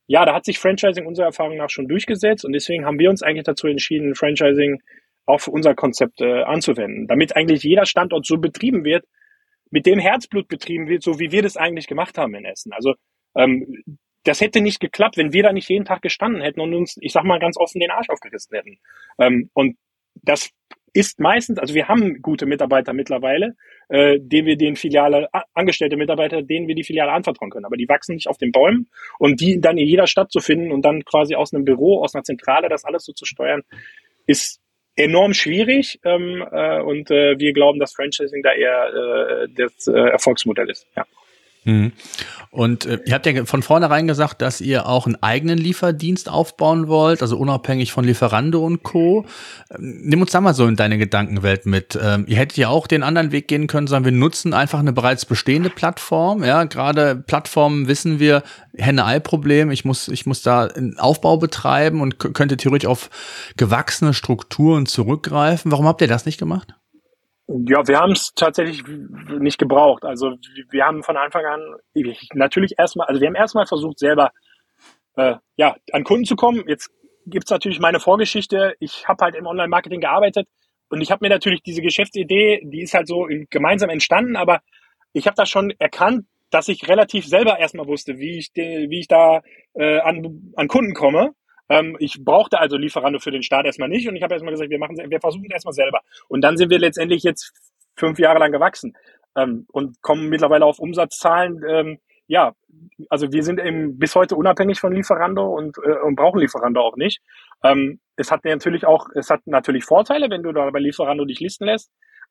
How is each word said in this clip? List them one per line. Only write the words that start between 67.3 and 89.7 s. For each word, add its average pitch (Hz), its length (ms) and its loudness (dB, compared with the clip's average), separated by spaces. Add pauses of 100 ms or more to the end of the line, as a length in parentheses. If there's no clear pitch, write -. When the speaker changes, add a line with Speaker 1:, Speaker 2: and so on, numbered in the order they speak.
Speaker 1:
Ja, 131 380 0
wir 139 100 4
haben's 185 380 0
tatsächlich 160 500 -2
w-, 143 520 -14
nicht 143 180 0
gebraucht. 139 480 4
Also 131 280 -4
w-, 127 380 -20
wir 135 140 0
haben 156 180 0
von 156 140 -2
Anfang 147 300 -4
an 151 140 -6 (340)
ich, 120 400 -4
natürlich 143 420 0
erstmal, 170 300 0
also 139 160 0
wir 147 40 6
haben 180 100 -2
erstmal 214 300 0
versucht, 156 320 -6
selber, 143 340 2 (840)
äh, 127 200 0 (200)
ja, 147 180 2 (180)
an 151 120 -2
Kunden 233 220 2
zu 214 100 -2
kommen. 240 320 2
Jetzt - 220 -6 (340)
gibt's 180 260 -6
natürlich 180 300 -2
meine 165 200 2
Vorgeschichte. 196 800 0
Ich - 280 -8
hab 190 140 0
halt 175 120 2
im 170 120 -10
Online-Marketing 175 560 -4
gearbeitet 190 440 0 (440)
und 151 100 -6
ich 156 100 -4
hab 196 120 -2
mir 202 80 2
natürlich 185 320 0
diese 170 180 -8
Geschäftsidee, 196 840 0
die 151 180 -12
ist 180 100 -12
halt 170 160 0
so 175 180 -4
im, 151 220 -8
gemeinsam 180 400 0
entstanden, 202 480 0
aber 175 240 2 (540)
ich 147 120 -2
hab 202 80 2
da 202 120 2
schon 196 320 -2
erkannt, 196 480 0 (240)
dass 160 180 0
ich - 180 -6
relativ 196 400 2
selber 196 320 2
erstmal 160 280 -4
wusste, 143 320 -8
wie 165 180 -10
ich 156 160 -14
de-, 165 380 -8
wie 175 100 -8
ich - 80 -10
da, 160 320 6 (320)